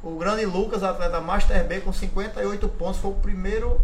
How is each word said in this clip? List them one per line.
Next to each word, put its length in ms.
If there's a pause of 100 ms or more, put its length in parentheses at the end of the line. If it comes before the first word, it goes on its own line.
O 160
grande 260
Lucas, 380
atleta 380
Master 440
B, 160
com 120
cinquenta 500
e 40
oito 220
pontos, 320
foi 120
o 20
primeiro 680